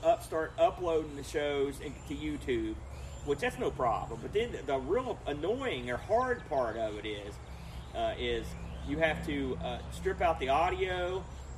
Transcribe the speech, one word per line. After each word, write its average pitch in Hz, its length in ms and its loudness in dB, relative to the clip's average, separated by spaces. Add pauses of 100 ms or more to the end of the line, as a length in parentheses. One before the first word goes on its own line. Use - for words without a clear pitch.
up, 165 220 4
start 160 340 -2
uploading 165 560 4
the 143 80 -6
shows 143 580 0
in, 143 120 -6 (160)
to 151 60 -4
YouTube, 135 600 0 (520)
which 143 140 2
that's 247 180 0
no 226 120 0
problem. 113 520 2
But 131 100 -6
then 226 200 2
the, - 100 -6
the 135 160 2
real 202 480 0
annoying 156 640 -2
or 120 80 0
hard 233 500 2
part 120 300 2
of 107 200 0
it 104 80 -6
is, 101 280 -6 (600)
uh, 113 240 0
is 117 280 0 (420)
you 143 80 0
have 160 300 2
to, 139 360 0
uh, 120 160 -4 (140)
strip 190 300 0
out 170 180 4
the 131 80 0
audio 180 760 2 (360)